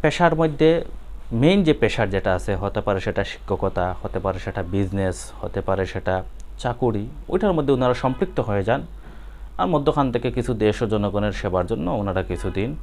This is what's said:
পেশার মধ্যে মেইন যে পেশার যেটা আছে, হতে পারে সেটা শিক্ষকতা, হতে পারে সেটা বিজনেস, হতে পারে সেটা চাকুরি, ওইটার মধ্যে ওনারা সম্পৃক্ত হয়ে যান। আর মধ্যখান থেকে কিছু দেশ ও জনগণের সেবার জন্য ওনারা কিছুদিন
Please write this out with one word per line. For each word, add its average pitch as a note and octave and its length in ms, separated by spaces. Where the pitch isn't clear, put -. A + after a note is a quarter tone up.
পেশার D#3+ 340
মধ্যে D#3+ 480
মেইন E3+ 320
যে D3+ 100
পেশার A2 360
যেটা F#2+ 240
আছে, F#2+ 220
হতে G2 240
পারে G2 200
সেটা G2+ 240
শিক্ষকতা, F#2 760
হতে - 160
পারে F#2 200
সেটা - 240
বিজনেস, F#2+ 800
হতে - 200
পারে F#2+ 260
সেটা F#2 360
চাকুরি, A#2 480
ওইটার F#3+ 240
মধ্যে C#3+ 200
ওনারা B2+ 220
সম্পৃক্ত C3 460
হয়ে G2+ 240
যান। C3 220
আর F#3 80
মধ্যখান C#3+ 460
থেকে B2 180
কিছু B2 240
দেশ G#2 280
ও A#2 40
জনগণের G#2 460
সেবার F#2 340
জন্য F2+ 240
ওনারা G2 320
কিছুদিন G2 600